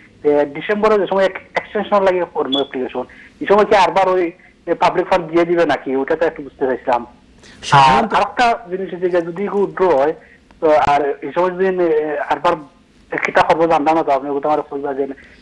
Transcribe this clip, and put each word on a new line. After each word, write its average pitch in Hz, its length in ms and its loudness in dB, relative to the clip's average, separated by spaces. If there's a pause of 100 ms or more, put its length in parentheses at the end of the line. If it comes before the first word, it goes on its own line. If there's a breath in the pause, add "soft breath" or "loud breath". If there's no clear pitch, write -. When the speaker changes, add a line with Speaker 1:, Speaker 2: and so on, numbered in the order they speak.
(220 soft breath)
Speaker 1:
তে 147 320 2
ডিসেম্বরে 208 440 0
যে 180 80 0
সময় 190 180 0
এক-, 185 140 -2 (160)
extension 202 480 -2
লাগে 180 220 2 (100)
করবো 139 200 -4
application, 139 500 -4 (360 loud breath)
এই 147 80 -8
সময় 202 160 4
কি 208 100 2
আরবার 185 340 4
ওই, 180 240 0 (340 soft breath)
এ, 170 80 -2
public 175 320 0
fund 170 240 0
দিয়ে 170 140 4
দিবে 170 220 2
নাকি? 131 300 -2
ওটা 135 200 -2
তো 165 100 0
একটু 156 160 -6
বুঝতে 135 240 -6
চাইছিলাম। 131 360 -2
আর - 600 -20
Speaker 2:
সাধারণত 143 480 4
Speaker 1:
আরেকটা 240 460 0 (120)
জিনিস 185 220 -8
হচ্ছে 180 180 -4
যে 175 100 2
যদি 170 220 -6
কেউ 196 220 -2
উইথড্র 175 220 -2
হয়, 151 280 2 (460 soft breath)
তো 160 100 2
আর 143 520 2
এই 139 120 -8
সময় 180 160 0
যদি, 180 320 -2
এ, 151 340 0 (120)
আরবার 160 280 -2 (600)
কিতা 156 240 0
করবো 165 240 2
জানতাম 156 300 2
না 160 60 0
তো, 147 100 0
আপনি 139 180 -2
ওটা 143 180 -2
আমার 151 140 0
কইবা 139 320 -8
যে। 135 120 -2 (360 loud breath)